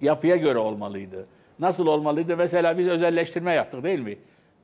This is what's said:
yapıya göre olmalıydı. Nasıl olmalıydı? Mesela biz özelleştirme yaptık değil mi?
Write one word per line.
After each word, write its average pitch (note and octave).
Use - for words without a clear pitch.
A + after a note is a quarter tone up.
yapıya D3+
göre D3
olmalıydı. G2+
Nasıl F3
olmalıydı? D#3
Mesela E3+
biz F3+
özelleştirme E3+
yaptık C3
değil F3
mi? G#2